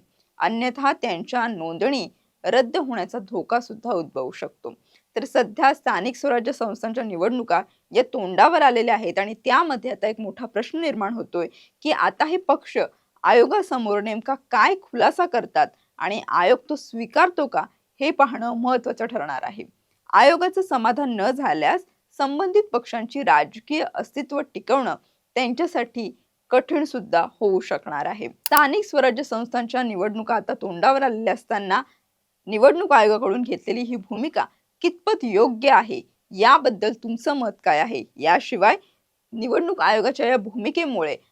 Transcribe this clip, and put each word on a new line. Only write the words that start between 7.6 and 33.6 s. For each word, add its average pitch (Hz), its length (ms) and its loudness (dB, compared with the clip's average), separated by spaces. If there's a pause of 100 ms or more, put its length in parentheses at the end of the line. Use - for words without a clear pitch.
या 214 100 4 (100)
तोंडावर 226 500 4
आलेल्या 240 320 4
आहेत 196 240 -2
आणि 202 160 -2 (100)
त्यामध्ये 254 460 0
आता - 180 -4
एक 220 120 -6
मोठा 220 260 -10
प्रश्न 247 340 -6
निर्माण 233 340 -4
होतोय 175 340 -6 (340)
की - 100 -2
आता - 320 0
हे 320 120 -2 (120)
पक्ष - 280 0 (480)
आयोगासमोर 233 760 2
नेमका 220 340 -6 (160)
काय 254 320 4
खुलासा 262 440 0
करतात 160 400 0 (320)
आणि 196 300 -6
आयोग 180 420 2
तो 302 60 -4
स्वीकारतो 294 680 0
का, 175 180 -4 (360)
हे 285 100 0
पाहणं 240 440 0
महत्त्वाचं 247 520 -2
ठरणार 151 360 -6
आहे. 202 220 -12 (460)
आयोगाचं 339 520 6
समाधान 262 540 -2
न 202 140 0
झाल्यास 247 540 0 (340)
संबंधित 349 440 0 (100)
पक्षांची 240 500 -6
राजकीय 208 600 0 (100)
अस्तित्व 285 460 -6 (140)
टिकवणं 226 400 -2 (420)
त्यांच्यासाठी 247 760 -4 (400)
कठीण 285 340 2
सुद्धा 202 400 -2 (160)
होऊ 190 200 2
शकणार 151 460 -6
आहे. 208 220 -8
स्थानिक 294 560 2
स्वराज्य 262 380 0
संस्थांच्या 240 600 -6
निवडणुका 214 520 -4
आता 208 280 -4
तोंडावर 202 400 2
आलेल्या 226 320 0
असताना 202 460 -2 (680)
निवडणूक 285 460 4
आयोगाकडून 220 500 4
घेतलेली - 380 -6